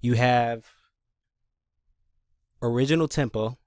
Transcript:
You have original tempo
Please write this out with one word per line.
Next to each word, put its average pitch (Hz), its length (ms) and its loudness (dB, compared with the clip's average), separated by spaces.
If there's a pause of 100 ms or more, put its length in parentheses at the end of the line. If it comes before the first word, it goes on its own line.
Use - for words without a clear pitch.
You 123 120 2
have 120 540 2 (1900)
original 135 460 0
tempo 117 600 -4